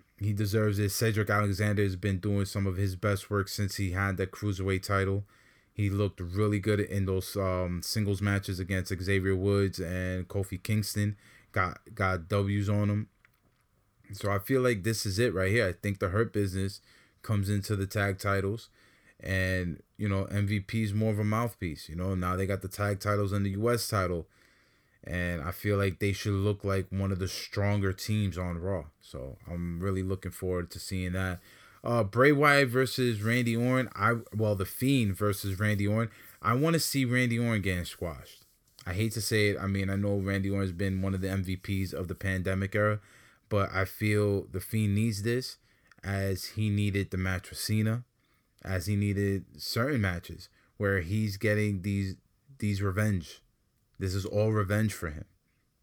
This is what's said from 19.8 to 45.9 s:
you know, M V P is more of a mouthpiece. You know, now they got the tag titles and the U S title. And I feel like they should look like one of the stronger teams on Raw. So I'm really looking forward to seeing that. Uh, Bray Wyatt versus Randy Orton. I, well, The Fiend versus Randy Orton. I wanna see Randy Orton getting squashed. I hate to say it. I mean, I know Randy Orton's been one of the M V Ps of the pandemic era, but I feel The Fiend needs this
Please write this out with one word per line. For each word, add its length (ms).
you 120
know, 180
M 200
V 140
P 220
is 100
more 180
of 80
a 60
mouthpiece. 640
You 80
know, 180
now 220
they 100
got 140
the 80
tag 320
titles 320
and 140
the 40
U 200
S 180
title. 400
And 400
I 80
feel 280
like 200
they 140
should 220
look 280
like 280
one 200
of 80
the 100
stronger 640
teams 440
on 220
Raw. 260
So 380
I'm 300
really 220
looking 300
forward 400
to 60
seeing 340
that. 280
Uh, 200
Bray 300
Wyatt 360
versus 540
Randy 340
Orton. 380
I, 200
well, 220
The 80
Fiend 520
versus 420
Randy 280
Orton. 260
I 120
wanna 240
see 260
Randy 340
Orton 240
getting 220
squashed. 600
I 60
hate 200
to 100
say 280
it. 80
I 80
mean, 220
I 80
know 220
Randy 320
Orton's 220
been 280
one 140
of 60
the 100
M 140
V 120
Ps 380
of 140
the 60
pandemic 600
era, 260
but 240
I 120
feel 640
The 100
Fiend 340
needs 280
this 360